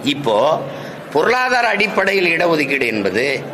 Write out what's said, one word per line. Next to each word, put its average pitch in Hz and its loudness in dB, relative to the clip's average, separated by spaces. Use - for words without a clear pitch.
இப்போ 139 0
பொருளாதார 240 2
அடிப்படையில் 196 0
இடஒதுக்கீடு 147 2
என்பது 107 0